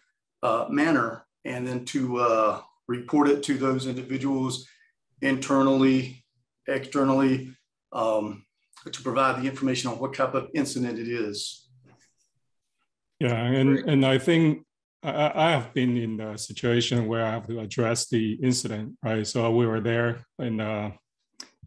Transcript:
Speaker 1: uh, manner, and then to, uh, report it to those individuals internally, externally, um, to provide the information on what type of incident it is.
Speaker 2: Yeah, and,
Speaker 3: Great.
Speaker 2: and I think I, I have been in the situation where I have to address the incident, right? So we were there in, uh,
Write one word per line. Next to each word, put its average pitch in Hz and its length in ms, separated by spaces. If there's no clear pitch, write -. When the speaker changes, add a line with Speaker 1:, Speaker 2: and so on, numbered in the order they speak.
Speaker 1:
uh, 117 280
manner, 139 560
and 127 220
then 123 180
to, 127 320
uh, 110 440
report 143 420
it 143 140
to 135 140
those 131 280
individuals 131 840
internally, 135 1040
externally, 135 840
um, 107 520
to - 100
provide 131 400
the 135 60
information 131 420
on 113 100
what 135 140
type 131 200
of 131 200
incident 123 460
it 117 80
is. 107 640
Speaker 2:
Yeah, 120 160
and, 131 420
Speaker 3:
Great. - 80
Speaker 2:
and 139 200
I 131 140
think 160 440
I, 151 300
I 160 180
have 123 220
been 123 240
in 110 200
the 107 200
situation 120 680
where 113 180
I 110 60
have 113 160
to 113 120
address 113 500
the 110 240
incident, 120 720
right? 110 220
So 117 300
we 120 100
were 110 160
there 117 420
in, 113 220
uh, 107 320